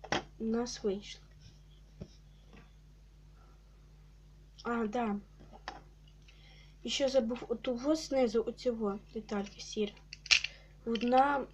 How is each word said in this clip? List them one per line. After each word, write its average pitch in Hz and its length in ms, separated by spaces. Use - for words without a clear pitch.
У 220 60
нас 233 400
вийшло. 202 360
А, 233 240
да. 214 300
І 233 80
ще 269 180
забув 247 400
оту 240 260
во 269 200
знизу, 247 520
оцю 233 280
во 208 240
детальки 208 460
сірі. - 340
Вона 247 680